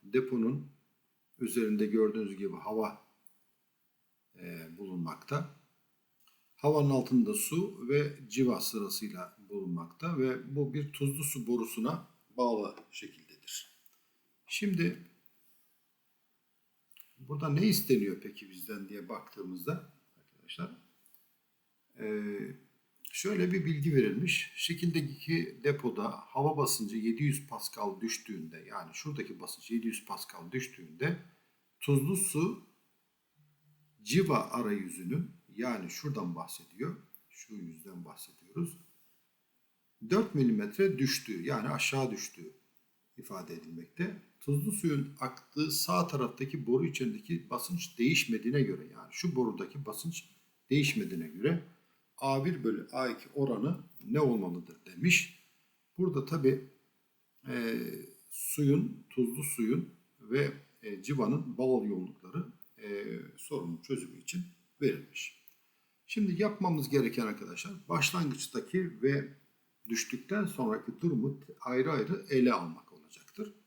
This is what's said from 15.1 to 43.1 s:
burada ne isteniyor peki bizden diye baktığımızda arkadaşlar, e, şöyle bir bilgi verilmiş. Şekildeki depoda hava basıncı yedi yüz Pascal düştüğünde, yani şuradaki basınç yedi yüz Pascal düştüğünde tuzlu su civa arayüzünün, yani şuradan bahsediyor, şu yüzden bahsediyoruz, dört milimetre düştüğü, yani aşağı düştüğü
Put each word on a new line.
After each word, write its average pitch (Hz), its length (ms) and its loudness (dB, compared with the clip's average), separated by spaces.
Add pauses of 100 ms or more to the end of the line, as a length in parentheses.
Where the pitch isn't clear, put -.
burada 143 320 -4
ne 165 180 6
isteniyor 104 540 4
peki 101 280 -14
bizden 98 400 -10
diye 98 200 -12
baktığımızda 101 840 -8 (260)
arkadaşlar, - 520 -12 (1300)
e, 104 380 -4 (720)
şöyle 180 400 2
bir 180 140 2
bilgi 151 300 2
verilmiş. 120 600 4
Şekildeki 170 1080 0
depoda 117 480 0
hava 143 460 0
basıncı 113 400 0
yedi 113 260 2
yüz 143 240 0
Pascal 104 540 -6
düştüğünde, 82 680 -6
yani 95 260 -10
şuradaki 143 460 -8
basınç - 320 -10
yedi 117 160 0
yüz 110 180 -4
Pascal - 460 -10
düştüğünde 127 680 -4 (600)
tuzlu 143 360 4
su - 520 0 (1400)
civa 151 340 4
arayüzünün, 104 1040 -2 (140)
yani 107 340 -4
şuradan 104 460 -4
bahsediyor, 113 600 -8 (340)
şu - 260 -16
yüzden 87 500 -12
bahsediyoruz, - 720 -8 (1300)
dört 202 260 4
milimetre 123 640 4
düştüğü, 107 440 0
yani 107 260 -2
aşağı 135 420 0
düştüğü 87 420 -10 (640)